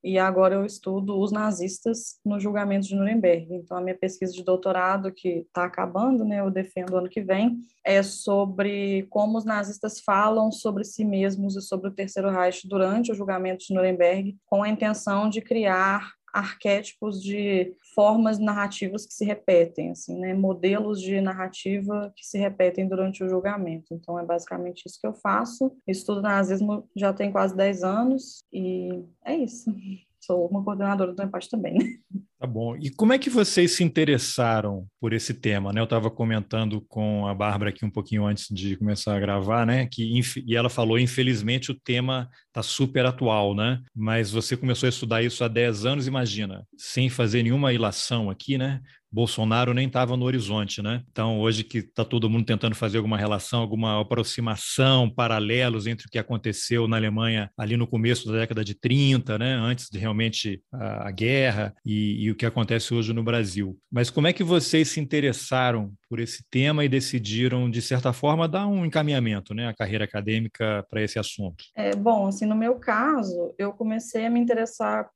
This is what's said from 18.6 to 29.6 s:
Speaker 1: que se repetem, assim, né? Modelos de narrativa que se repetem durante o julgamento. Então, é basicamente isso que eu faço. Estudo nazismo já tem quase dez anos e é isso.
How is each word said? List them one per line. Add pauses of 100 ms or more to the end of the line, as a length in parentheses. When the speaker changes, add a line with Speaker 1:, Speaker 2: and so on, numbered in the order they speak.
Speaker 1:
que
se
repetem,
assim,
né?
Modelos
de
narrativa
que
se
repetem
durante
o
julgamento.
Então,
é
basicamente
isso
que
eu
faço. (160)
Estudo
nazismo
já
tem
quase
dez
anos (100)
e (360)
é
isso. (480)